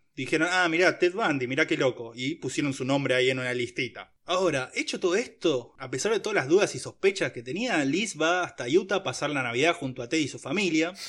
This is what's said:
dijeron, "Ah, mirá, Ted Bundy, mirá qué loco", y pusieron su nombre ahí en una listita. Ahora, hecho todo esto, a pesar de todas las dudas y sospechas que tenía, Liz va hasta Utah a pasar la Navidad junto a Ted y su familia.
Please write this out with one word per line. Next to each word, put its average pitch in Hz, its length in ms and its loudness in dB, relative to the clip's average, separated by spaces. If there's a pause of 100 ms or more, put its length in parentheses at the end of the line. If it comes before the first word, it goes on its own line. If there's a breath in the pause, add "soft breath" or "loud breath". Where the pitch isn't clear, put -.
(160)
dijeron, 151 360 0
"Ah, 180 180 4
mirá, 165 300 2
Ted 175 140 2
Bundy, 156 340 0
mirá 135 180 2
qué 160 120 0
loco", 120 380 0
y 131 200 -4
pusieron 139 380 -2
su 131 120 -6
nombre 135 300 2
ahí 127 160 4
en 131 80 -2
una 123 140 -4
listita. 123 600 -6 (160)
Ahora, 160 460 0
hecho 247 240 -4
todo 180 160 2
esto, 156 640 -2
a 131 100 -10
pesar 139 220 -2
de 220 80 2
todas 208 160 -4
las 139 140 0
dudas 180 260 4
y 127 40 -6
sospechas 170 520 0
que 127 120 -12
tenía, 170 420 -2
Liz 160 360 0
va 175 220 2
hasta 131 240 -8
Utah 190 300 2
a 180 60 -2
pasar 143 260 -4
la 143 120 -2
Navidad 127 320 2
junto 131 300 -6
a 120 60 -10
Ted 160 80 0
y 147 100 0
su 127 120 -10
familia. 165 540 0 (160 loud breath)